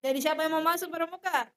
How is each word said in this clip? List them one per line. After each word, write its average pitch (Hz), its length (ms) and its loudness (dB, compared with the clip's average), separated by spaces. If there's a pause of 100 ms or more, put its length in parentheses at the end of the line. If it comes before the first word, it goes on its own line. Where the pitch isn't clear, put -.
Jadi, 269 160 0
siapa 311 320 0
yang 320 80 0
mau 311 80 0
masuk 349 240 0
pramuka? 330 560 -2 (120)